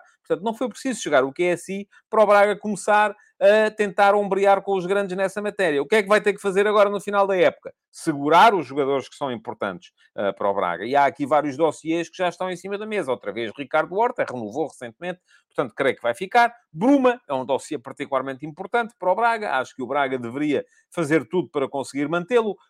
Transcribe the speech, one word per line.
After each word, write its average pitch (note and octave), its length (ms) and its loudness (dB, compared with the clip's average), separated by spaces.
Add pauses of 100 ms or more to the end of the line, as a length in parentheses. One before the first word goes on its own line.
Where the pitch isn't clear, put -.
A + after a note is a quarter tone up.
(200)
Portanto, E3+ 260 -6
não A3+ 80 -2
foi B3 160 -6
preciso B3 320 -8
chegar C#3+ 220 2
o C3+ 100 -4
Q F3 100 -4
S F3+ 300 -2
I G3 140 -10 (200)
para A3 140 2
o G#3 60 6
Braga G3+ 280 6
começar G#3 600 0 (260)
a G#3+ 300 6
tentar G3+ 440 2
ombrear G3 460 2
com G3 160 -2
os F3 80 -2
grandes F#3+ 320 -2
nessa G3 240 -4
matéria. F#3+ 400 -2
O - 60 -6
que G#3+ 80 2
é A3 80 4
que F#3+ 40 -10
vai G#3 140 4
ter G#3 100 0
que G3 80 -10
fazer G3+ 280 0
agora G#3 220 4
no G3+ 120 -4
final G3+ 260 0
da G3 80 0
época? - 380 0 (180)
Segurar E3 640 4
os E3 120 -2
jogadores C3+ 440 -2
que - 60 -20
são C#3 140 -6
importantes, G#2+ 640 -8 (240)
eh, G2+ 160 -2
para G#2 180 -2
o G2+ 40 0
Braga. F#2 320 -2
E B2+ 100 -2
há C#3+ 100 4
aqui C3+ 200 -2
vários C#3+ 320 0
dossiês D#3+ 520 -2
que - 60 -20
já F3+ 140 -4
estão F#3 200 -8
em F3+ 60 -8
cima G3 220 -10
da G#3 80 -12
mesa. G3+ 260 -4
Outra G#2 220 -6
vez, A2 240 -6
Ricardo D#3 380 -4
Horta A3+ 340 -2
renovou B2 380 -6
recentemente, E3+ 520 -12 (280)
portanto, C3+ 280 -6
creio C3+ 220 0
que - 40 -20
vai A#2+ 120 0
ficar. A#3 400 2 (180)
Bruma B3 560 2
é C#3+ 60 -4
um C3 120 -2
dossiê C#3 320 -4
particularmente C3+ 680 -6
importante G3 520 -6
para F3+ 140 0
o F#3+ 40 0
Braga. A3 420 -2
Acho B2+ 180 -4
que C3 80 -10
o A2+ 40 -6
Braga C3+ 300 -2
deveria B2+ 480 -4 (240)
fazer D3+ 380 0
tudo F3+ 220 -4
para C3+ 180 -2
conseguir C#3 400 -6
mantê-lo. F#3 480 -2 (140)